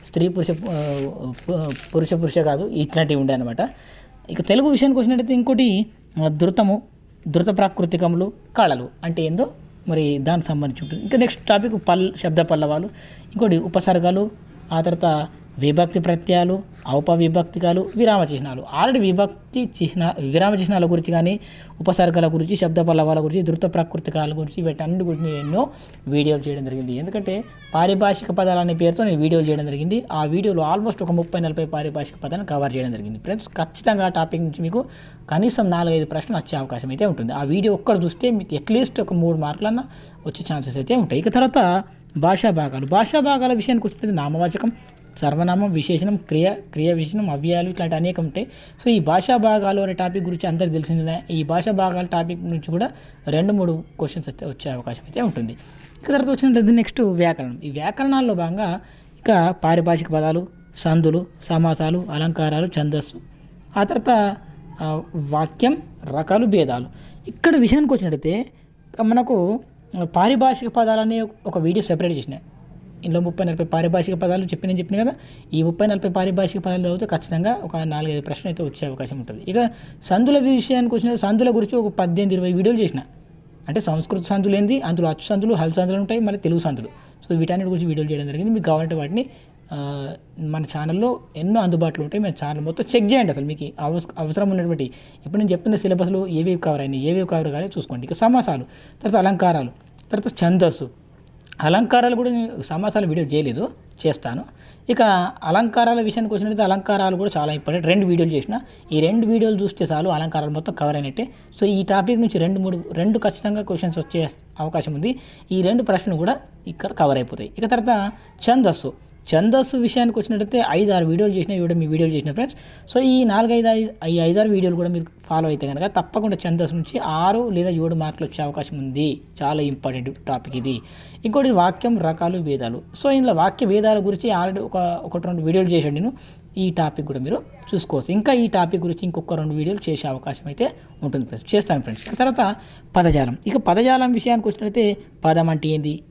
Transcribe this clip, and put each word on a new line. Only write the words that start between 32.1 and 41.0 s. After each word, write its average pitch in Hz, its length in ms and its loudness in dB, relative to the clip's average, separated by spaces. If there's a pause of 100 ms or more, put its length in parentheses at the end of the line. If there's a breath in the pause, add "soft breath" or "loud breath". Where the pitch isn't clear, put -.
పదాలను 175 220 -6
కవర్ 139 300 -2
చేయడం 127 160 -4
జరిగింది 107 280 -8
ఫ్రెండ్స్. 214 280 -6
ఖచ్చితంగా 190 580 -2
ఆ 185 40 2
టాపిక్ 165 340 -2
నుంచి 160 180 -6
మీకు 185 240 -2 (440 loud breath)
కనీసం 202 400 0
నాలుగైదు 170 360 0
ప్రశ్నలు 156 320 -6
వచ్చే 151 200 -6
అవకాశం 131 320 -6
అయితే 135 160 -2
ఉంటుంది. 135 280 -2
ఆ 143 100 -4
వీడియో 190 300 2
ఒక్కటి 196 260 2
చూస్తే 170 320 0
మీకు 190 240 -4
at 151 160 -4
least 240 300 0
ఒక 190 120 -4
మూడు 170 240 2
మార్కులన్నా 208 460 -2 (440 loud breath)
వచ్చే 160 260 -8
ఛాన్సెస్ 131 240 -6
అయితే 139 180 0
ఉంటాయి. 170 260 0